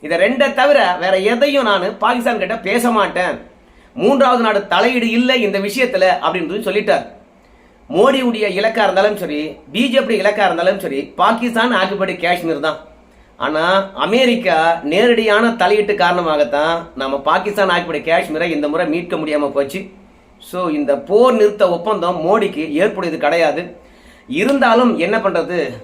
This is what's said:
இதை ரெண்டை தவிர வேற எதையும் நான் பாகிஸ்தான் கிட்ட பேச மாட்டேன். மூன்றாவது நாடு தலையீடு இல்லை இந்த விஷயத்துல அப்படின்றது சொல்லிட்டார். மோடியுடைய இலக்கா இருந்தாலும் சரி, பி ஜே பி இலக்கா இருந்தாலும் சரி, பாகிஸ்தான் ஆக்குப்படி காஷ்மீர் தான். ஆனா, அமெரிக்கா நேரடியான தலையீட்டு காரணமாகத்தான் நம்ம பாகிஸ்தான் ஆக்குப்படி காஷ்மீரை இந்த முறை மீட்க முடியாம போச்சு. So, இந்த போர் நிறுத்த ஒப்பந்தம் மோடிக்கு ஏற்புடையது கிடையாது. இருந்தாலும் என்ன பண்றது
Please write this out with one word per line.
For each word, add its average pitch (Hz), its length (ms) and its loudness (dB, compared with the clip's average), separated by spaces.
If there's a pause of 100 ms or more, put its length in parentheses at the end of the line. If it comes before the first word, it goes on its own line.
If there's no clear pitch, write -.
இதை 160 180 -2
ரெண்டை 247 360 2
தவிர 254 460 4
வேற 190 180 2
எதையும் 240 460 2
நான் 202 340 -2
பாகிஸ்தான் 233 400 0
கிட்ட 196 200 -4
பேச 233 320 0
மாட்டேன். 180 500 -2 (540)
மூன்றாவது 254 480 2
நாடு 208 240 0
தலையீடு 226 440 0
இல்லை 247 320 2
இந்த 196 160 0
விஷயத்துல 196 480 0 (160)
அப்படின்றது 175 380 -2
சொல்லிட்டார். 202 460 0 (840)
மோடியுடைய 233 600 2
இலக்கா 220 320 -2
இருந்தாலும் 196 340 2
சரி, 151 400 -6 (160)
பி 240 180 0
ஜே 262 100 4
பி 220 200 -2
இலக்கா 208 240 0
இருந்தாலும் 180 360 0
சரி, 139 220 -6
பாகிஸ்தான் 233 720 0
ஆக்குப்படி 190 480 -2
காஷ்மீர் 165 380 -2
தான். 151 160 -2 (600)
ஆனா, 175 580 0
அமெரிக்கா 170 880 0
நேரடியான 220 680 2
தலையீட்டு 208 460 0
காரணமாகத்தான் 165 880 0 (120)
நம்ம 135 260 -4
பாகிஸ்தான் 196 500 0
ஆக்குப்படி 170 300 -2
காஷ்மீரை 165 500 0
இந்த 147 180 -2
முறை 165 180 0
மீட்க 175 300 -4
முடியாம 147 340 -2
போச்சு. 139 400 -4 (480)
So, 180 300 -6
இந்த 147 280 0
போர் 226 360 4
நிறுத்த 208 380 2
ஒப்பந்தம் 175 560 -2
மோடிக்கு 180 440 0
ஏற்புடையது 170 460 -2
கிடையாது. 156 600 0 (520)
இருந்தாலும் 233 680 2
என்ன 202 200 0
பண்றது 170 540 -2 (120)